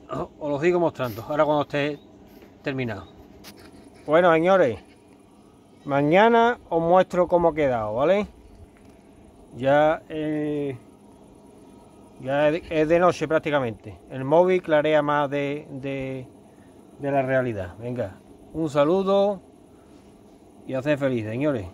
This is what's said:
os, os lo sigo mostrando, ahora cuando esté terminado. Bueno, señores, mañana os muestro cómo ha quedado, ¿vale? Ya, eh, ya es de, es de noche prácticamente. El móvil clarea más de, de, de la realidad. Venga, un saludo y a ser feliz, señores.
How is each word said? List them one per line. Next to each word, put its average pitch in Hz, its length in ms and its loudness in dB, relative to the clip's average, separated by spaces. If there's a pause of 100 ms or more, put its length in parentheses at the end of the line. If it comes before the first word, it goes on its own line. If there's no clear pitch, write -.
(100)
os, 175 180 -8 (100)
os 147 120 -8
lo 139 100 -4
sigo 175 200 2
mostrando, 123 420 -4
ahora 151 220 -2
cuando 147 180 0
esté 143 360 -4 (640)
terminado. 120 440 -8 (1000)
Bueno, 170 260 4
señores, 160 480 2 (1040)
mañana 214 720 4 (100)
os 165 140 0
muestro 180 460 2
cómo 175 220 2
ha 147 40 -4
quedado, 120 400 -2
¿vale? 180 320 0 (1300)
Ya, 147 520 2
eh, 151 680 -4 (1400)
ya 143 280 0
es 160 200 -2
de, 156 120 -2
es 156 80 2
de 170 100 4
noche 170 300 2
prácticamente. 135 720 -2 (120)
El 131 140 -8
móvil 180 380 4
clarea 151 400 2
más 147 260 0
de, 143 420 -6
de, 135 560 -10 (720)
de 139 120 -6
la 139 120 2
realidad. 120 560 -2
Venga, 117 380 -8 (380)
un 156 160 -4
saludo 190 680 2 (1300)
y 131 80 -8
a 131 80 -4
ser 147 160 -2
feliz, 127 280 -2
señores. 120 480 -4